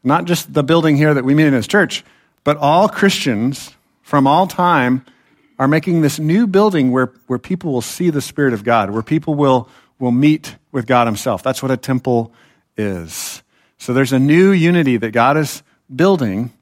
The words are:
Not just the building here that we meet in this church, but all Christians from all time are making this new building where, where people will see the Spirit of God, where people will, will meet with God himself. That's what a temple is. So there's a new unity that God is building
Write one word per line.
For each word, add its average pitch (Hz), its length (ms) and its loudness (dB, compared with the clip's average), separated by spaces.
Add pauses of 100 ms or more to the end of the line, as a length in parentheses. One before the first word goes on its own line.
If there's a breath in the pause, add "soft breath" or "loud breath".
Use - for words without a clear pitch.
Not 160 220 0
just 170 260 -4
the 143 120 0
building 160 340 2
here 151 160 2
that 131 100 0
we 135 120 2
meet 156 100 4
in 139 80 2
this 117 140 -2
church, - 360 0 (400 soft breath)
but 147 140 0
all 160 320 2
Christians 135 840 -2 (260)
from 139 240 0
all 170 220 2
time 135 580 0 (540 soft breath)
are 135 80 0
making 156 340 0
this 147 160 0
new 175 300 0
building 185 440 2
where, 127 220 -2 (140)
where 123 100 -4
people 175 340 -6
will 123 100 -2
see - 280 -4
the 143 120 -2
Spirit 135 340 -2
of 101 80 -8
God, 110 260 0
where 110 140 -4
people 156 320 -4
will, 131 340 2 (300 soft breath)
will 123 120 -2
meet 151 440 0 (160)
with 120 160 -6
God 123 180 2
himself. 107 380 -4
That's - 180 -4
what 131 100 -4
a 123 60 -2
temple 120 560 -4 (420 soft breath)
is. 92 680 -10 (340)
So - 160 -8
there's 131 200 0
a 131 60 2
new 165 300 4
unity 165 480 2
that 110 140 -4
God 123 260 2
is 151 240 -4 (340)
building 127 680 0